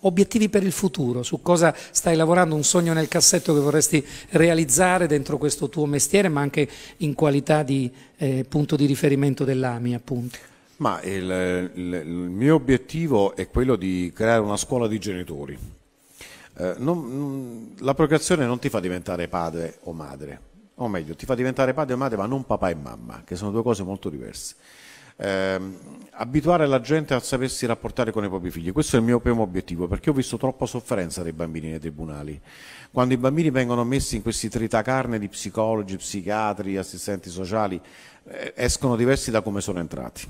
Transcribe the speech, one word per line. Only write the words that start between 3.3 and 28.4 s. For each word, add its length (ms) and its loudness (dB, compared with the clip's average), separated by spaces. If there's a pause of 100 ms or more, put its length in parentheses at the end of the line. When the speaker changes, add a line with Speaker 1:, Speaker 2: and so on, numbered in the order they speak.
Speaker 1:
che 40 6
vorresti 460 2 (240)
realizzare 760 4
dentro 320 0
questo 280 0
tuo 200 0
mestiere, 420 4
ma 100 2
anche 300 2 (280)
in 180 -2
qualità 480 4
di, 280 0 (260)
eh, 300 0
punto 280 2
di 100 4
riferimento 580 2
dell'A 360 0
M 80 -2
I, 80 0
appunto? 420 -6 (400)
Speaker 2:
Ma 240 0
il, 720 -2
il, 200 -6
il 120 -6
mio 500 0
obiettivo 800 2
è 140 -6
quello 260 2
di 380 -2
creare 280 2
una 160 -2
scuola 300 -2
di 120 -2
genitori. 580 -8 (1000)
Eh, 200 -2
non, 400 -2
non, 640 -8
la 160 0
procreazione 500 2
non 140 0
ti 100 -2
fa 100 0
diventare 480 -4
padre 540 -4
o 100 -12
madre, 480 -12 (360)
o 120 -4
meglio, 280 -4
ti 100 -14
fa 80 0
diventare 400 0
padre 220 -2
o 20 -4
madre, 180 -2
ma 120 -2
non 180 -4
papà 240 0
e 60 -2
mamma, 500 -14
che 100 -8
sono 160 -6
due 120 -2
cose 200 0
molto 260 -8
diverse. 460 -12 (680)
Ehm, 540 -2 (360)
abituare 540 2
la 140 4
gente 340 0
a 60 2
sapersi 460 -2
rapportare 480 -2
con 100 0
i 60 -2
propri 220 -4